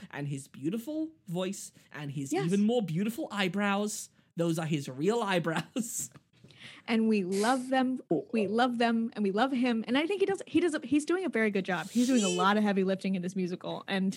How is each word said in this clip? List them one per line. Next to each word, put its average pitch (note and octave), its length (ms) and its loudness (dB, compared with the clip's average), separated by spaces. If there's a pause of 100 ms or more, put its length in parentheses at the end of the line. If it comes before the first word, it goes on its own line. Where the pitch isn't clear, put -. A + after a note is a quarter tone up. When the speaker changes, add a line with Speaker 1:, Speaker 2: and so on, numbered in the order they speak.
(100)
Speaker 1:
and C#3+ 180 -6
his C3+ 200 -8
beautiful A#3 640 -6 (180)
voice F#3 440 -6 (200)
and C#3+ 200 -8
his C#3 200 -6
Speaker 2:
Yes. F4+ 140 0
Speaker 1:
even G3 180 2
more A#3 180 2
beautiful G3+ 480 -4
eyebrows. G3+ 800 -2 (280)
Those E3 220 0
are D#3+ 80 -2
his D3 220 -2
real F3 340 0
eyebrows. F3 920 -2
<laughs> - 60 -20 (680)
Speaker 2:
And A3+ 200 2
we G#3+ 160 4
love A3+ 440 0
them. B3+ 320 0 (320)
We A3 140 2
love A#3+ 320 2
them, A3+ 360 2
and G#3+ 100 -2
we G3 80 2
love A#3+ 200 2
him. A#3+ 360 0
And B3 100 2
I D#4 80 0
think F#4+ 140 -2
he G4 60 2
does, G4 200 -2
he D#4 140 2
does, D#4+ 240 2
he's C#4+ 200 2
doing F4+ 200 0
a E4 40 0
very A3 220 2
good G3 140 -2
job. F3 260 -2
He's A#3+ 160 4
doing B3 180 4
a F#3+ 40 2
Speaker 1:
He F3+ 80 0
Speaker 2:
lot F#3+ 200 6
of G#3+ 60 4
heavy G3 220 4
lifting F#3+ 320 0
in F3+ 60 -2
this F3+ 120 -6
musical, F3+ 540 -4
and F#3+ 280 0